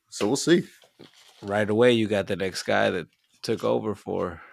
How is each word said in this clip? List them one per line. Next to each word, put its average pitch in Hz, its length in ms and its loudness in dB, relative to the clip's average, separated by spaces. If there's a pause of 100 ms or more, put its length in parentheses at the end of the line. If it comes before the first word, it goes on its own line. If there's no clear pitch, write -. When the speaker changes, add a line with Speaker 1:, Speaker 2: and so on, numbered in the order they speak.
(100)
Speaker 1:
So - 160 -4
we'll 123 100 0
see. 160 320 2 (720)
Speaker 2:
right 104 280 0
away, 120 220 6
you 110 160 2
got 98 180 0
the 104 100 -4
next 92 280 -6
guy 104 260 2
that 90 160 -4 (360)
took 110 200 -4
over 110 320 -2
for, 92 480 -6 (100)